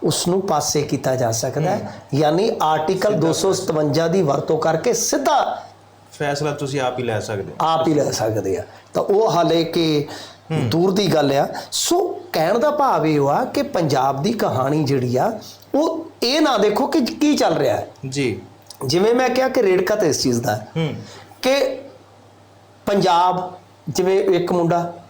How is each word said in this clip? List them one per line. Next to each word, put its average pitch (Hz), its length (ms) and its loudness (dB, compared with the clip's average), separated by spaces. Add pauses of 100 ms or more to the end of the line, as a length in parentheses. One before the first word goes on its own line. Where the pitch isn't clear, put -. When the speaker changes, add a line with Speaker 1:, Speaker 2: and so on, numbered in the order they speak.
Speaker 1:
ਉਸ - 240 0
ਨੂੰ 185 140 2
ਪਾਸੇ 151 400 0
ਕੀਤਾ 135 340 -2
ਜਾ 123 160 0
ਸਕਦਾ 147 400 -2
ਹੈ। 208 280 -6 (140)
Speaker 2:
ਹੂੰ। 139 60 0
Speaker 1:
ਯਾਨੀ 165 320 2 (100)
ਆਰਟੀਕਲ 156 500 0
Speaker 2:
ਸਿੱਧਾ 160 160 0
Speaker 1:
ਦੋ 160 60 2
ਸੌ 190 200 0
ਸਤਵੰਜਾ 156 540 0
ਦੀ 185 140 2
ਵਰਤੋਂ 147 360 0
ਕਰਕੇ 160 360 0
ਸਿੱਧਾ 277 680 0 (560)
Speaker 2:
ਫੈਸਲਾ 147 320 -2
ਤੁਸੀਂ 143 300 -4
ਆਪ 127 180 -2
ਹੀ 127 40 -4
ਲੈ 113 160 -2
ਸਕਦੇ 101 320 -6
ਹੋ। - 100 -14
Speaker 1:
ਆਪ 160 260 2
ਹੀ 160 60 2
ਲੈ 135 180 2
ਸਕਦੇ 107 460 -2
ਆ। 87 60 -8 (300)
ਤਾਂ 87 100 -2
ਉਹ 202 280 2
ਹਾਲੇ 165 320 2
ਕਿ 156 440 0 (440)
Speaker 2:
ਹੂੰ। 147 180 0
Speaker 1:
ਦੂਰ 170 220 2
ਦੀ 185 220 0
ਗੱਲ 143 180 2
ਆ। 143 160 2 (240)
ਸੋ - 480 -2 (140)
ਕਹਿਣ 175 260 2
ਦਾ 294 120 2
ਭਾਵ 240 360 2
ਇਹ 143 220 2
ਆ 196 160 0
ਕਿ 285 160 -2
ਪੰਜਾਬ 139 640 0
ਦੀ 220 100 0
ਕਹਾਣੀ 151 500 0
ਜਿਹੜੀ 123 340 0
ਆ, 202 220 0 (360)
ਉਹ 320 300 0 (180)
ਇਹ 262 180 2
ਨਾ 277 160 2
ਦੇਖੋ 214 300 2
ਕਿ 330 120 0
ਕੀ 294 380 2
ਚੱਲ 202 160 2
ਰਿਹਾ 131 240 0
ਹੈ। 101 100 -6 (220)
Speaker 2:
ਜੀ। 131 320 -2 (440)
Speaker 1:
ਜਿਵੇਂ 185 300 2
ਮੈਂ 254 140 2
ਕਿਹਾ 262 200 0
ਕਿ 254 120 2
ਰੇੜਕਾ 190 340 2
ਤਾਂ 208 120 0
ਇਸ 131 140 0
ਚੀਜ਼ 120 200 0
ਦਾ 107 140 0
ਹੈ 107 120 -10 (100)
Speaker 2:
ਹੂੰ। 156 160 -2 (480)
Speaker 1:
ਕਿ - 400 0 (1040)
ਪੰਜਾਬ, 180 680 2 (360)
ਜਿਵੇਂ 190 340 2
ਇੱਕ 175 280 2
ਮੁੰਡਾ, 170 420 0 (160)